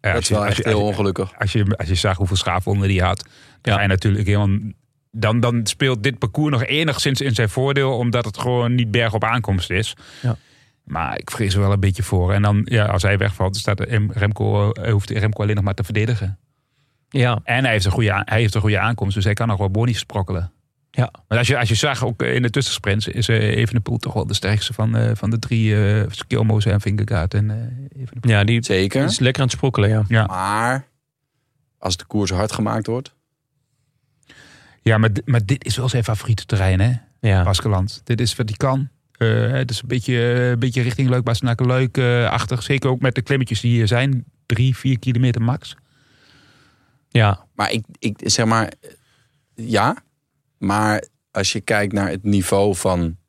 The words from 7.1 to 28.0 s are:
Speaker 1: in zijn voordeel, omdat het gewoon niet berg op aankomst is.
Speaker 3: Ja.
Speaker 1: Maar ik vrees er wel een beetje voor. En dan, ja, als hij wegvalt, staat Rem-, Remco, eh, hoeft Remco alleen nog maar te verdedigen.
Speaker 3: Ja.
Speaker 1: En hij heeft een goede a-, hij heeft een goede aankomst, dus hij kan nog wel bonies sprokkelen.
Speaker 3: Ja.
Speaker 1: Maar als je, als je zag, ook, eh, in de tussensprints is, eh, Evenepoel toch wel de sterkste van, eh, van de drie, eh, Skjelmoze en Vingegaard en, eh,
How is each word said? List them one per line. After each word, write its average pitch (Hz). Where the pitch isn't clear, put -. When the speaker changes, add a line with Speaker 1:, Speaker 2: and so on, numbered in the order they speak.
Speaker 1:
in 135
zijn 113
voordeel, 135
omdat 120
het 104
gewoon 123
niet 120
berg 113
op 107
aankomst 101
is. 98
Speaker 3:
Ja. 120
Speaker 1:
Maar 73
ik -
vrees 95
er 101
wel 98
een 98
beetje 98
voor. 90
En 101
dan, 104
ja, 113
als 95
hij 101
wegvalt, 98
staat 104
Rem-, 107
Remco, 104
eh, 113
hoeft 101
Remco 107
alleen 104
nog 101
maar 98
te 98
verdedigen. 104
Speaker 3:
Ja. 120
Speaker 1:
En 120
hij 120
heeft 104
een 98
goede 101
a-, 98
hij 110
heeft 107
een 107
goede 104
aankomst, 98
dus 95
hij 104
kan 113
nog 98
wel 95
bonies 113
sprokkelen. 90
Speaker 3:
Ja. 123
Speaker 1:
Maar 110
als 120
je, 131
als 117
je 113
zag, 127
ook, 110
eh, 123
in 123
de 117
tussensprints 107
is, -
eh, 113
Evenepoel 113
toch -
wel -
de 101
sterkste 101
van, 113
eh, 113
van 110
de 113
drie, 110
eh, 98
Skjelmoze 107
en 101
Vingegaard 101
en, 104
eh, 123